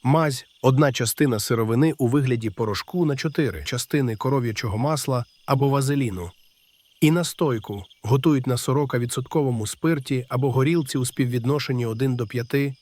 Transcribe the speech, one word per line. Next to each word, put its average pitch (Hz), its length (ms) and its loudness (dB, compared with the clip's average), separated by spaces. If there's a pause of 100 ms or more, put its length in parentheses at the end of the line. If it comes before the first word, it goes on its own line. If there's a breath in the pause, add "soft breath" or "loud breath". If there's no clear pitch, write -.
Мазь, 147 420 2 (160)
одна 135 300 6
частина 120 480 0
сировини 117 580 2
у 127 100 2
вигляді 120 420 0
порошку 113 560 -4
на 143 100 0
чотири 135 480 -2
частини 123 520 -2
коров'ячого 117 640 -2
масла 135 480 -2 (200)
або 139 240 2
вазеліну. 131 640 -2 (680)
І 156 100 6
настойку 127 720 -2 (200)
готують 135 440 2
на 123 100 0
сорока 131 420 0
відсотковому 120 680 -2
спирті 139 600 -2
або 127 220 0
горілці 139 460 2
у 127 80 0
співвідношенні 123 800 -2
один 123 300 -2
до 120 120 -4
п'яти. 135 540 -2